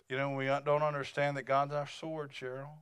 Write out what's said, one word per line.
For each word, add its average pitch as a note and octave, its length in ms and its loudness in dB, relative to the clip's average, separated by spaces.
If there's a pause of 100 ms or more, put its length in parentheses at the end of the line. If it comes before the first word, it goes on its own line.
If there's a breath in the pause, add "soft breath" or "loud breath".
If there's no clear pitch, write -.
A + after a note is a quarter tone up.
You C3 80 -2
know, C#3 140 0
we C3+ 140 -2
don't C#3+ 380 4
understand C#3+ 520 0
that C3 80 -4
God's C#3 300 4
our C#3+ 140 -2
sword, D#3 440 -8
Cheryl. C3 380 -8 (120)